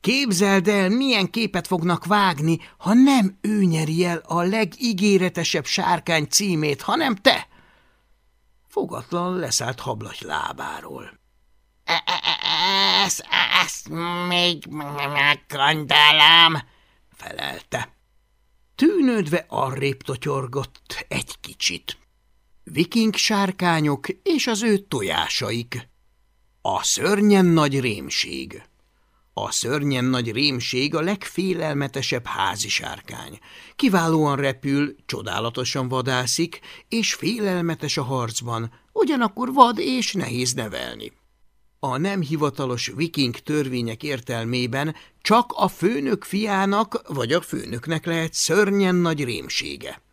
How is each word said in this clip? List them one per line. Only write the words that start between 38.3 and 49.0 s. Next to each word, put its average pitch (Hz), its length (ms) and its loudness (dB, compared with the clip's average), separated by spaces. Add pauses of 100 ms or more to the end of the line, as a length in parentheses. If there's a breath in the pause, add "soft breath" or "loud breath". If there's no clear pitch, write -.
ugyanakkor 254 600 0
vad 247 260 6
és 254 340 -2
nehéz 123 400 -4
nevelni. 64 600 -8 (680)
A 131 160 -4
nem 190 240 -2
hivatalos 143 640 -2
viking 135 520 -2
törvények 127 640 -4
értelmében 123 920 -4 (260 loud breath)
csak 226 340 4
a 196 120 2
főnök 240 560 -2
fiának 202 840 0
vagy 127 240 -2
a 165 80 2
főnöknek 151 680 -6
lehet 165 280 -4
szörnyen 196 600 2
nagy 165 300 2